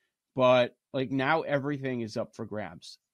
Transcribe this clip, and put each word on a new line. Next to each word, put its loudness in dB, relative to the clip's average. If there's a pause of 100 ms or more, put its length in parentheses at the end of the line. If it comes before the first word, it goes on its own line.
(340)
But, 4 (160)
like, -2
now 2
everything -2
is -6
up -6
for -10
grabs. -10 (160)